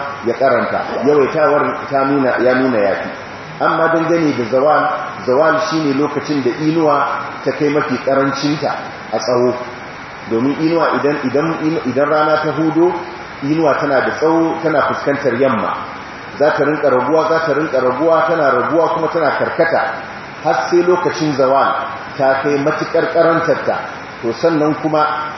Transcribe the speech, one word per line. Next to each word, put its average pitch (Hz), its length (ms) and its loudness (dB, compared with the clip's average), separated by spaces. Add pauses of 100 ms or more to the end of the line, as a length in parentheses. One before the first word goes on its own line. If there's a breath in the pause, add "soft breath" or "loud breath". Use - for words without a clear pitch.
(280)
ya 117 80 0
karanta. 113 720 0
Yawaitawar 147 800 2
ta 135 160 0
nuna, 135 320 2
ya 120 160 4
nuna 127 260 2
yafi. 98 300 0 (480)
Amma 165 320 2
dangane 165 480 0
da 120 80 -2
zawal, 135 400 2 (400)
zawal 151 320 2 (160)
shine 151 240 0
lokacin 143 480 -2
da 120 60 2
inuwa 151 760 0 (160)
ta 131 120 -2
kai 147 180 0
mafi 139 260 0
karancinta 135 800 0 (300)
a 110 100 -4
tsawo. 123 380 2 (760)
Domin 120 300 0
inuwa 160 420 2
idan, 147 200 2
idan, 139 280 0 (320)
idan 131 280 0
rana 156 360 2
ta 151 80 -2
hudo, 160 400 2 (460)
inuwa 151 360 2
tana 143 260 0
da 123 120 0
tsawo, 160 480 2
tana 156 220 0
fuskantar 131 520 -2
yamma. 117 380 0 (640)
Za 151 180 2
ta 147 120 0
rinka 147 260 0
raguwa, 135 340 2
za 160 160 0
ta 151 140 0
rinka 143 260 0
raguwa, 156 460 2
tana 160 240 2
raguwa 131 380 2
kuma 156 200 -2
tana 156 220 0
karkata. - 520 0 (580)
Har - 280 0
sai 175 160 4
lokacin 160 480 0
zawal 131 400 4 (460)
ta 135 240 2
kai 147 180 0
matuƙar 151 540 0
ƙarantarta, 156 640 2 (420)
to 117 140 -2
sannan 156 420 2
kuma 151 640 0